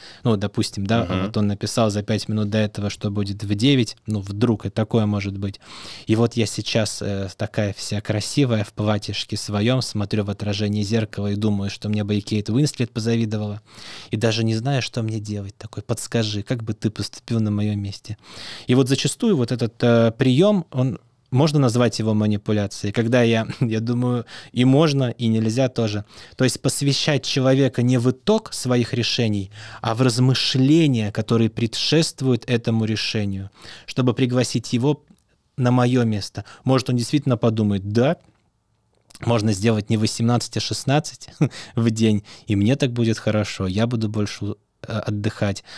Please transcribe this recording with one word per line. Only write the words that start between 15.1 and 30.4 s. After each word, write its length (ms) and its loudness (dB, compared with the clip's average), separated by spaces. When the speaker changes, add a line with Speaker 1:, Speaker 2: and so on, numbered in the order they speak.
Speaker 1:
делать. 380 -8
Такой: 240 -12
«Подскажи, 600 -2
как 220 -4
бы 80 -6
ты 160 -4
поступил 520 -4
на 100 2
моем 280 0
месте?» 380 -8
И 60 4
вот 140 6
зачастую 480 2
вот 160 0
этот, 220 -2
э, 320 6
прием, 540 4
он 280 -2
можно 240 4
назвать 400 4
его 140 2
манипуляцией? 800 0
Когда 300 2
я, 320 2
<laughs> 60 -18
я 200 0
думаю, 440 -2
и 120 2
можно, 460 4
и 180 -2
нельзя 400 2
тоже. 360 -2
То 80 2
есть 180 0
посвящать 640 0
человека 580 2
не 160 4
в 120 4
итог 420 0
своих 420 0
решений, 560 -2
а 120 -2
в 80 0
размышления, 1080 4